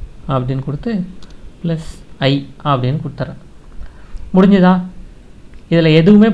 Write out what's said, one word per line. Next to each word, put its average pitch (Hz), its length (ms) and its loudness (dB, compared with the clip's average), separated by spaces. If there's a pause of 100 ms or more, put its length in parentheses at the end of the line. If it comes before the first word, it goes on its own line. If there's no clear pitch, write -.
(340)
அப்படின்னு 127 340 -4
கொடுத்து 156 260 -6 (680)
plus 160 220 -4 (460)
i - 20 2 (380)
அப்படின்னு 135 360 -2
கொடுத்துறேன். - 360 -10 (920)
முடிஞ்சுதா? 185 380 6 (1000)
இதுல 160 280 4
எதுவுமே 208 340 6